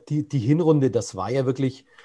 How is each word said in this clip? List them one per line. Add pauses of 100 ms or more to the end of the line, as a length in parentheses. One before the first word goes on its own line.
die,
die
Hinrunde,
das
war
ja
wirklich, (200)